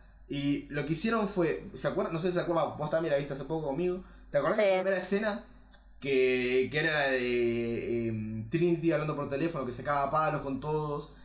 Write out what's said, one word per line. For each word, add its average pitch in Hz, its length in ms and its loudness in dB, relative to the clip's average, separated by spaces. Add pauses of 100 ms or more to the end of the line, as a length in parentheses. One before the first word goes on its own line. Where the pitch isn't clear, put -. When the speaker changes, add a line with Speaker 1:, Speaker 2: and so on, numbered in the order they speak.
(300)
Speaker 1:
Y 143 400 0
lo 143 140 -2
que 151 80 -2
hicieron 220 360 0
fue, 165 460 0
¿se - 140 -6
acuerdan? 160 240 0
No 165 60 -2
sé 180 100 0
si 175 60 0
se 175 60 2
acuerdan, 156 360 0
vos 156 140 -4
también 160 220 2
la 139 60 4
viste 147 160 -4
hace 135 100 -8
poco 156 240 -4
conmigo. 180 340 -2 (280)
¿Te 147 80 2
acordás 160 200 2
de 214 60 4
la 196 60 6
Speaker 2:
Sí. 190 120 4
Speaker 1:
primera 190 180 2
escena? 208 440 -2 (560)
Que, 127 680 2
que 147 100 -2
era - 120 2
la 143 160 2
de, 117 1000 0
em, 110 420 -6
Trinity 165 420 2
hablando 147 240 -2
por 139 120 -4
teléfono, 139 360 -2
que 120 80 -6
se 123 120 -10
caga 143 200 0
a 135 60 -2
palos 151 320 0
con 135 180 -4
todos, 151 520 -4 (120)